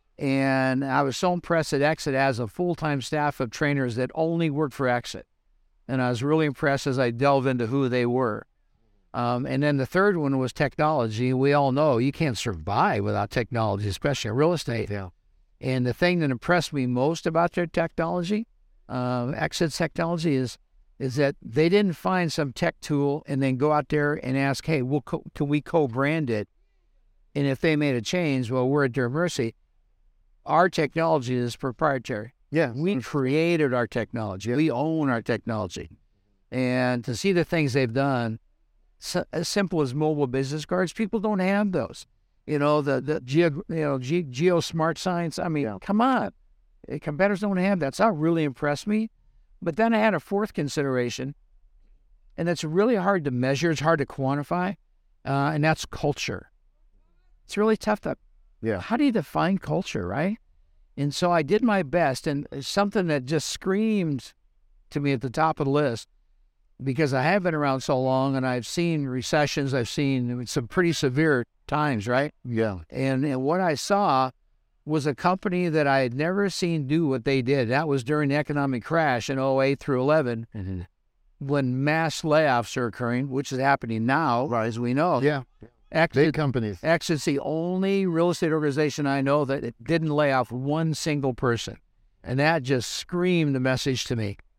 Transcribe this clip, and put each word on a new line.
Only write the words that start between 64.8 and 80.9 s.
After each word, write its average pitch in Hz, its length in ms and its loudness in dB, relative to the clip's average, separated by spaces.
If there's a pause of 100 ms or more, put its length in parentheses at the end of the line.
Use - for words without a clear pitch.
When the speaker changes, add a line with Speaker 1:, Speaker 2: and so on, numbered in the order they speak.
Speaker 1:
to 147 80 -4
me 143 120 2
at 127 100 0
the 135 80 -6
top 156 300 0
of 147 60 0
the 139 60 2
list, 139 360 0 (760)
because 135 300 0
I 131 100 2
have 185 180 2
been 170 140 0
around 139 260 0
so 135 180 0
long, 131 360 2
and 131 100 -2
I've 127 220 -4
seen 165 400 -2
recessions, 139 640 0
I've 123 160 0
seen 123 560 -2
some 120 220 -4
pretty 170 260 0
severe 139 520 2 (200)
times, 139 420 0
right? 135 240 0 (140)
Speaker 2:
Yeah. 110 340 0 (120)
Speaker 1:
And, 135 340 0
and 131 160 -2
what 156 180 0
I 180 140 2
saw 143 560 2 (560)
was 151 200 0
a 147 80 0
company 180 540 0
that 151 180 2
I 135 140 4
had 127 140 0
never 180 360 0
seen 165 380 -2
do 160 200 2
what 131 180 -2
they 135 160 2
did. 127 280 0
That 147 200 2
was 135 160 0
during 151 240 0
the 139 60 2
economic 143 500 -2
crash 147 440 0
in 135 80 -2
oh 135 240 2
eight 135 200 2
through 131 200 0
eleven, 127 540 2
Speaker 2:
Mm-hmm. 92 260 -6 (580)